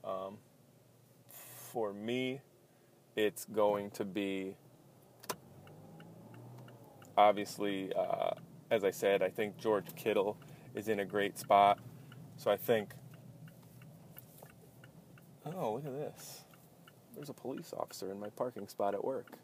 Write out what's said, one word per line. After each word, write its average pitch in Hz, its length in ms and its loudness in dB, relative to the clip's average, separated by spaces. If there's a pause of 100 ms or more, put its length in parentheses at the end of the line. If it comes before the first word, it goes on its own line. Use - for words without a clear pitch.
Um, 98 340 -6 (920)
for - 640 -8
me, 127 480 -4 (720)
it's 107 300 2
going 104 460 2
to - 140 -4
be, 98 500 -2 (2500)
obviously, 101 760 4
uh, 90 380 0 (380)
as 104 160 4
I 92 60 6
said, 98 300 4
I 92 80 4
think 104 280 -4
George 104 400 2
Kittle 104 400 2 (360)
is 104 140 -4
in 104 140 2
a 98 40 0
great 101 320 0
spot. 101 420 8 (580)
So - 120 0
I 101 60 6
think, 107 360 2 (2500)
oh, 151 280 -2
look 139 120 -4
at 151 60 -6
this. - 540 -10 (680)
There's 147 160 -12
a 127 40 -10
police 139 440 -8
officer - 320 -6
in 98 80 -6
my 107 120 -8
parking 123 400 -4
spot 101 240 0
at 101 100 -2
work. 127 400 -4